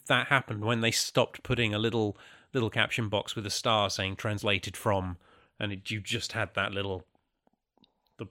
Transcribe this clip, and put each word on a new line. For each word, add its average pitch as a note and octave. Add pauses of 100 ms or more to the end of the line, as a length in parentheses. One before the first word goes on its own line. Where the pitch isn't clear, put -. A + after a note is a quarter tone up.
that B2
happened, A#2
when A2+
they A2+
stopped -
putting A#2
a G#2+
little, A2 (360)
little A2+
caption A2
box G2+
with G#2+
a G2
star G#2
saying F#2+
"translated G#2
from," F#2+ (420)
and G#2
it, G2
you G#2+
just -
had A2
that G2+
little, G2 (1120)
the, G#2+